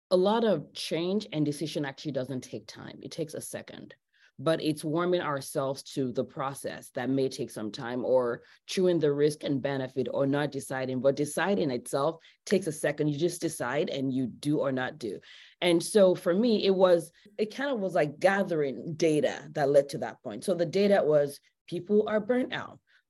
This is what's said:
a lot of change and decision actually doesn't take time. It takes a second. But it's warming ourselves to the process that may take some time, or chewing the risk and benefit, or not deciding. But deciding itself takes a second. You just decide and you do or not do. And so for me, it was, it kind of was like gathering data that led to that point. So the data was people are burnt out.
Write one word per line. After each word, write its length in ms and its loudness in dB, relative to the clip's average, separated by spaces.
a 40 6
lot 260 2
of 300 0
change 580 -4
and 140 0
decision 400 -4
actually 260 -8
doesn't 300 -6
take 260 -14
time. 340 -16
It 100 -14
takes 220 -8
a 60 -10
second. 560 -14
But 220 0
it's 220 -2
warming 380 0
ourselves 640 -4
to 180 -2
the 140 -2
process 720 -10
that 140 -4
may 200 0
take 220 -8
some 200 -8
time, 320 -8
or 380 2
chewing 320 2
the 160 4
risk 300 2
and 180 -2
benefit, 500 -2
or 140 0
not 260 2
deciding. 480 -4
But 160 4
deciding 540 0
itself 480 -2
takes 200 2
a 60 -2
second. 380 0
You 100 -2
just 200 0
decide 500 -2
and 220 -2
you 160 0
do 300 -2
or 140 0
not 260 -4
do. 220 -8
And 220 4
so 320 6
for 180 0
me, 320 2
it 80 4
was, 380 4
it 180 -4
kind 140 -4
of 100 -2
was 140 -2
like 260 0
gathering 800 0
data 540 2
that 180 2
led 200 6
to 100 -6
that 240 -8
point. 200 -10
So 120 0
the 100 0
data 400 4
was 340 2
people 400 0
are 120 0
burnt 320 0
out. 280 -8